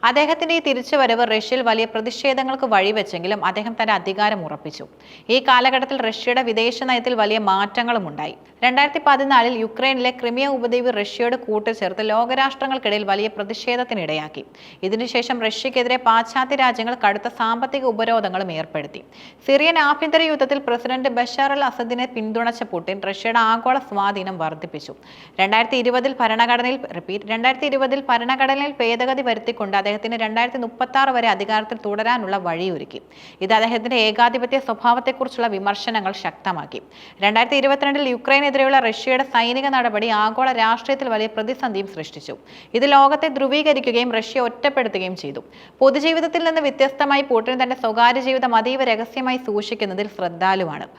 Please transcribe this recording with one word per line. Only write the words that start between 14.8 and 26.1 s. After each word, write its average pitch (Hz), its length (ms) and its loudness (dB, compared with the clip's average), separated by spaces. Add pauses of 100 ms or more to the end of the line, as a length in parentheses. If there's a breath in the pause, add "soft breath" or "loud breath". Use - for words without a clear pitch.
ഇതിനുശേഷം 233 640 -2
റഷ്യക്കെതിരെ 247 500 0
പാശ്ചാത്യ 247 600 2
രാജ്യങ്ങൾ 240 400 0 (120)
കടുത്ത 208 200 -2
സാമ്പത്തിക 240 560 -2
ഉപരോധങ്ങളും 208 680 0
ഏർപ്പെടുത്തി. 156 500 -8 (440 loud breath)
സിറിയൻ 302 320 4
ആഭ്യന്തര 302 440 2
യുദ്ധത്തിൽ 285 360 0
പ്രസിഡന്റ് 254 500 -2
ബഷാർ 247 440 0
അൽ 277 120 0
അസദിനെ 240 420 -2
പിന്തുണച്ച 233 560 -4
പുടിൻ 190 380 -6 (100)
റഷ്യയുടെ 226 280 -2
ആഗോള 233 400 2
സ്വാധീനം 196 600 -4
വർദ്ധിപ്പിച്ചു. 160 560 -10 (460 loud breath)
രണ്ടായിരത്തി 226 360 4
ഇരുപതിൽ 247 440 2